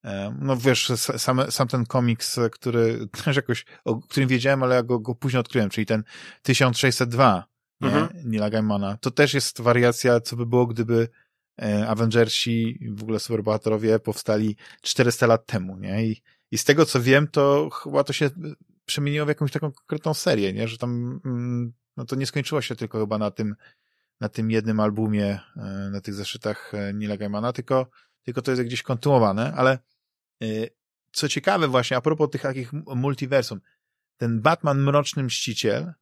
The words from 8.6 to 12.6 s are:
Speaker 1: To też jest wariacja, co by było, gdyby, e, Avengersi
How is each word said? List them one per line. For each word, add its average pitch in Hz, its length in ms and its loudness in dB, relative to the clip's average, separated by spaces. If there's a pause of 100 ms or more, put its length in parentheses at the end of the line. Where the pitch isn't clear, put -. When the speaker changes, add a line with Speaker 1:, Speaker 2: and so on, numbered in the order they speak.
Speaker 1:
To - 140 -4
też 143 240 2
jest - 260 -4
wariacja, 120 600 4
co 117 160 -10
by 120 100 -2
było, 123 200 4
gdyby, 117 420 0 (540)
e, 107 260 0
Avengersi 113 960 0